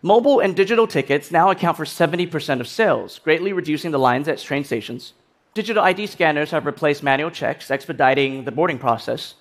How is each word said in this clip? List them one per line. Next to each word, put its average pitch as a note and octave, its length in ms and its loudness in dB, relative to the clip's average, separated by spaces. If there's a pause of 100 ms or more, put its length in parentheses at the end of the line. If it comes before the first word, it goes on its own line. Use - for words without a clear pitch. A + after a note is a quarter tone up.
Mobile A#3+ 380 4
and F#3+ 160 0
digital A3 320 2
tickets C#3+ 420 -2
now F3 220 4
account F3 260 0
for D#3 80 -6
seventy E3+ 400 0
percent D3+ 340 -4
of A#2+ 80 -6
sales, C#3+ 520 0
greatly E3 340 0
reducing D#3 380 -4
the C#3+ 80 0
lines C3 280 2
at D#3 120 -2
train C#3+ 240 -4
stations. B2 500 -8 (400)
Digital G#3+ 300 0
I F#3 100 4
D G3+ 140 -6
scanners D3+ 420 0
have D#3 160 -2
replaced D3 380 -2
manual C#3+ 260 0
checks, C#3+ 400 -6
expediting C3+ 760 0
the B2+ 80 -8
boarding D3 280 -2
process. A#2+ 600 -4